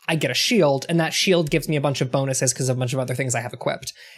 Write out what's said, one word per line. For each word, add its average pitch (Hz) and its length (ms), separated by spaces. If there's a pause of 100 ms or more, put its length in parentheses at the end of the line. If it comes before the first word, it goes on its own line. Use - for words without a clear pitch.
I 165 60
get 147 160
a - 20
shield, 147 540
and 170 140
that 160 120
shield 170 360
gives 156 180
me 160 80
a 143 60
bunch 139 180
of 131 140
bonuses 135 400
'cause 127 160
of 127 80
a - 20
bunch 123 140
of 131 60
other 127 140
things 127 220
I 117 60
have 123 100
equipped. - 400 (260)